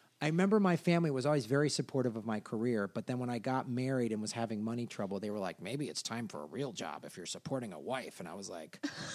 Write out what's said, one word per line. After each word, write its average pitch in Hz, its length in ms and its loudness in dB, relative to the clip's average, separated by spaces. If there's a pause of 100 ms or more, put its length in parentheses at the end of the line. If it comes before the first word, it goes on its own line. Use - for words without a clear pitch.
(200)
I 147 60 2
remember 190 340 6
my 185 160 6
family 170 340 4
was 131 160 2
always 147 200 4
very 143 240 6
supportive 123 460 2
of 107 100 -4
my 107 140 0
career, 113 460 0
but 110 200 -6
then 127 120 0
when 123 120 -2
I 120 80 -2
got 131 300 0
married 127 440 2
and 107 100 0
was 107 100 -2
having 113 300 -2
money 117 240 -2
trouble, 98 340 -4
they 104 100 -2
were 104 80 -2
like, 90 240 -4
"Maybe 127 260 -4
it's - 140 -6
time 117 260 -4
for 73 140 -8
a 76 40 -8
real 113 260 -4
job 78 340 -6
if 73 100 -12
you're 90 100 -10
supporting 120 460 -4
a 78 80 -10
wife." 95 400 -6
And 90 80 -8
I 80 60 -8
was 98 160 -8
like, 85 280 -10 (360)